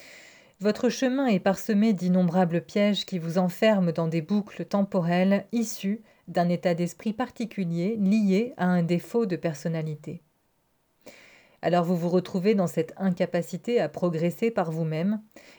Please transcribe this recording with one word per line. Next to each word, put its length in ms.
Votre 320
chemin 360
est 140
parsemé 540
d'innombrables 640
pièges 460
qui 120
vous 200
enferment 540
dans 160
des 120
boucles 460
temporelles 840
issues 500
d'un 200
état 260
d'esprit 380
particulier 840
lié 640
à 80
un 160
défaut 420
de 120
personnalité. 840
Alors 220
vous 120
vous 140
retrouvez 440
dans 120
cette 320
incapacité 840
à 80
progresser 640
par 200
vous-même 520